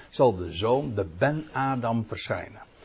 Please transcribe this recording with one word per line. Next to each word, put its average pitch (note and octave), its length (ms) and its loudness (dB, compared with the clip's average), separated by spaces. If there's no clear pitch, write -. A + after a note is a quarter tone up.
zal A#2+ 260 6
de F2 160 -4
zoon, A#2+ 440 2
de G2 100 0
Ben D3+ 340 0
Adam, A#2+ 540 0
verschijnen. F#2+ 560 -6